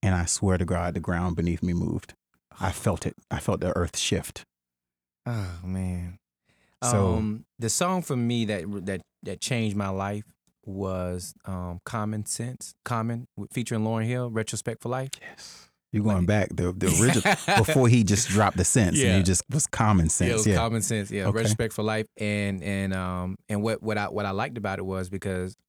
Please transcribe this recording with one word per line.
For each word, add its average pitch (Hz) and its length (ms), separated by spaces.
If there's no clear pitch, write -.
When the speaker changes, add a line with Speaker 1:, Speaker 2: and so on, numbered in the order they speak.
Speaker 1:
And 98 140
I 87 100
swear 92 320
to 87 80
God, 87 280
the 85 60
ground 87 360
beneath 82 280
me 87 100
moved. 80 400
I 92 120
felt - 340
it. 95 100
I - 80
felt - 220
the 90 140
earth 87 220
shift. - 460
Speaker 2:
Oh, 98 380
man. 90 540
Speaker 1:
So 101 320
Speaker 2:
Um, 110 300
the 113 100
song 180 320
for 143 160
me 120 280
that, 101 200
that, 95 160
that 98 160
changed 110 380
my 101 120
life 101 360
was, 92 680
um, 90 400
Common 107 400
Sense, - 480
Common, 117 440
w-, 104 140
featuring 117 320
Lauryn 110 220
Hill, 123 240
Retrospect 113 520
for 117 80
Life. 131 220
Speaker 1:
Yes. - 480
You're 107 100
going 104 140
Speaker 2:
Like 87 100
Speaker 1:
back, 101 220
the, 87 240
the 95 140
original, 127 340
Speaker 2:
<laughs> - 60
Speaker 1:
before 139 240
he 117 160
just 98 240
dropped 98 300
the 92 80
sense, 95 340
and 131 80
Speaker 2:
Yeah. 107 100
Speaker 1:
he 95 60
just 90 260
was 147 180
Common 101 380
Speaker 2:
Yeah, - 20
it 80 40
Speaker 1:
Sense. - 220
Speaker 2:
was 110 140
Speaker 1:
Yeah. 104 80
Speaker 2:
Common 113 260
Sense, 104 300
yeah, 101 160
Speaker 1:
Okay. 101 100
Speaker 2:
Retrospect 110 360
for 110 100
Life. 110 240
And, 101 460
and, 98 300
um, 92 440
and 104 160
what, 113 200
what 107 140
I, 104 120
what 101 160
I 98 60
liked 120 260
about 98 220
it 95 60
was 92 240
because 92 460